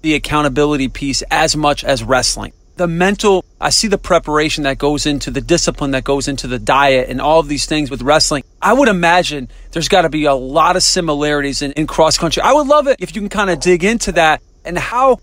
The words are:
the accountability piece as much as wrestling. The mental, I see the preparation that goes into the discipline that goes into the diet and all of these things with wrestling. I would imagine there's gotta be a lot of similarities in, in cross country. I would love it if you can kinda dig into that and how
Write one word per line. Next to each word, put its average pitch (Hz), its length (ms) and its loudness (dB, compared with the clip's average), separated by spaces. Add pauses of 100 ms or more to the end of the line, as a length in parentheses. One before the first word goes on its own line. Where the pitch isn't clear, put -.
the 156 140 0
accountability 147 720 0
piece 135 420 -6
as 156 260 0
much 147 280 -2
as 131 200 -2
wrestling. 117 500 -2 (240)
The 175 100 0
mental, 185 580 0 (140)
I 147 100 -2
see - 180 0
the 190 120 0
preparation 156 640 0
that 135 160 -2
goes 143 260 -2
into 143 240 -4
the 127 120 -6
discipline 143 500 -2
that 131 120 -2
goes 139 240 -2
into 135 200 -6
the 123 100 -6
diet 131 520 2
and 127 120 -8
all 156 180 4
of 156 80 0
these 143 200 -6
things 151 240 -4
with 127 100 -8
wrestling. 147 420 0 (160)
I 202 140 2
would 269 140 4
imagine 170 640 0 (220)
there's 170 180 -4
gotta 175 200 4
be 151 160 -2
a 139 80 4
lot 147 420 2
of 180 60 0
similarities 147 800 -2
in, 139 120 -6
in 156 120 -2
cross 156 320 2
country. - 240 -2
I 240 120 2
would 294 120 4
love 285 220 4
it - 120 2
if 180 140 -10
you 208 80 -8
can 202 80 -6
kinda 196 260 -2
dig 170 280 2
into 214 300 -2
that 160 280 2 (240)
and 175 140 -8
how 247 440 2